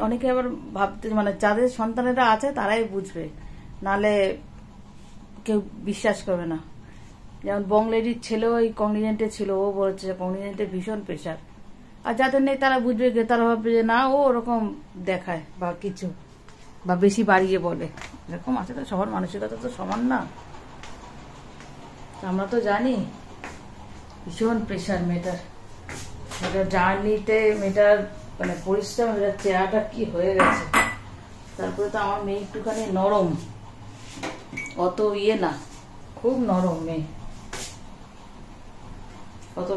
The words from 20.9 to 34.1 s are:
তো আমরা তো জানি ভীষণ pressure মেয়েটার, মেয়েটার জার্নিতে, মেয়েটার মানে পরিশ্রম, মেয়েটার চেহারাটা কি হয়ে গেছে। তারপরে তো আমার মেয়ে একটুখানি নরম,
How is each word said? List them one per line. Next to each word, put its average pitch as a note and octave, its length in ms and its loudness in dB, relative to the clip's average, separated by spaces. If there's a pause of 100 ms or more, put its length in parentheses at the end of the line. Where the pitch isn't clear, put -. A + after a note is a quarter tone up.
তো - 120 -12
আমরা F#3+ 220 0
তো A#3+ 60 4 (100)
জানি A3+ 260 4 (1300)
ভীষণ A3 320 0 (120)
pressure F#3 400 -2
মেয়েটার, F3 300 -2 (1040)
মেয়েটার F#3 340 0
জার্নিতে, G3 640 2 (220)
মেয়েটার G#3 360 8 (420)
মানে F3+ 160 -2 (120)
পরিশ্রম, G#3+ 460 2
মেয়েটার G3+ 300 2
চেহারাটা F#3+ 380 4 (120)
কি A3+ 100 -2 (100)
হয়ে F3+ 260 4
গেছে। - 260 4 (920)
তারপরে F#3+ 380 -2
তো A3 120 0
আমার G3+ 200 0
মেয়ে G3 180 -2
একটুখানি A3 380 -4 (160)
নরম, G3 300 4 (1600)